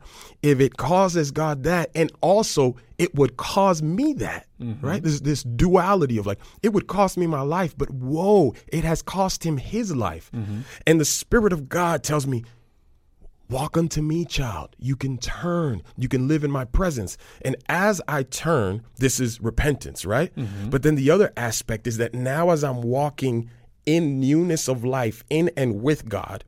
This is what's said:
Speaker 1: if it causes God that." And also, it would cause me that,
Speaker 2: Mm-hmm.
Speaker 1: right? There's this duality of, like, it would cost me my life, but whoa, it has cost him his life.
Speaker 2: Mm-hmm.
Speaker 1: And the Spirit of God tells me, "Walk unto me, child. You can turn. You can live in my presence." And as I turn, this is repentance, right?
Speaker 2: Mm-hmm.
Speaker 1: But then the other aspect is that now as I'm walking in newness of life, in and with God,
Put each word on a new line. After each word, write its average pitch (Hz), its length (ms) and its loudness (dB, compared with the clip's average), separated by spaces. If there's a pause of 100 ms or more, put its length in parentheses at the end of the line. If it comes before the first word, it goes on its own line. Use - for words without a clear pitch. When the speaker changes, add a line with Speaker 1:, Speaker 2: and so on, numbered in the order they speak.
(420)
Speaker 1:
if 143 180 6
it 135 160 4
causes 170 540 2
God 151 320 -4
that." 165 320 0
And 156 260 0
also, 151 560 4 (220)
it 175 160 -2
would 139 240 4
cause 190 440 2
me 202 320 0
that, - 320 -8 (140)
Speaker 2:
Mm-hmm. 120 260 -6
Speaker 1:
right? 160 160 -2
There's 147 200 0
this 143 200 0
duality 170 760 4
of, 101 80 -4
like, 101 120 -4 (240)
it 214 120 2
would 190 120 2
cost 190 300 0
me 180 100 0
my 156 140 0
life, 160 380 -2
but 139 120 -4
whoa, 151 640 2 (140)
it 160 160 -2
has 165 160 0
cost 190 440 -4
him 160 120 0
his 185 400 -4
life. 85 380 -6
Speaker 2:
Mm-hmm. 104 260 -6 (260)
Speaker 1:
And 160 140 6
the 151 60 4
Spirit 208 480 2
of 139 160 -8
God 165 320 0
tells 147 240 0
me, 123 180 -4 (1040)
"Walk 139 260 -2
unto 165 240 0
me, 156 240 -2
child. 104 540 -6
You 131 180 -4
can 131 220 -6
turn. 160 640 -4 (160)
You 123 100 -2
can 127 200 0
live 151 160 0
in 147 60 0
my 135 140 -4
presence." 123 540 -2 (240)
And 131 140 -2 (120)
as 180 400 2
I 147 140 -2
turn, 117 600 0 (140)
this 131 240 2
is 120 200 -4
repentance, 110 640 -2
right? 127 280 0
Speaker 2:
Mm-hmm. 101 360 -8
Speaker 1:
But 139 120 0
then 156 120 4
the 139 160 2
other 190 260 4
aspect 117 500 -6
is 113 120 -4
that 117 160 -2
now 135 360 0
as 151 140 2
I'm 131 160 -4
walking 123 680 -2 (340)
in 151 340 2
newness 156 480 2
of 131 160 -2
life, 127 460 -4
in 160 300 2
and 117 240 -2
with 139 260 0
God, 98 400 -6